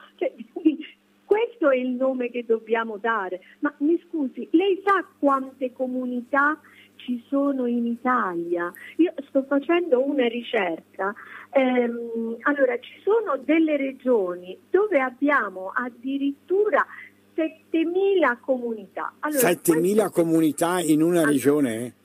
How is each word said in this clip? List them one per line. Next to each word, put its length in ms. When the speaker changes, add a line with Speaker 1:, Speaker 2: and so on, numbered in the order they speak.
Speaker 1:
cioè, 160
quindi 340
questo 380
è 60
il 120
nome 420
che 160
dobbiamo 520
dare. 420
Ma 180
mi 280
scusi, 440
lei 340
sa 180
quante 540
comunità 880
ci 320
sono 360
in 220
Italia? 840
Io 180
sto 200
facendo 580
una 220
ricerca, 840
ehm, 920
allora 380
ci 220
sono 400
delle 360
regioni 800
dove 320
abbiamo 720
addirittura 1120
settemila 1040
comunità. 840
Allora, 200
Speaker 2:
Settemila 720
Speaker 1:
questo 120
Speaker 2:
comunità 580
in 200
una 200
Speaker 1:
All-, 80
Speaker 2:
regione? 640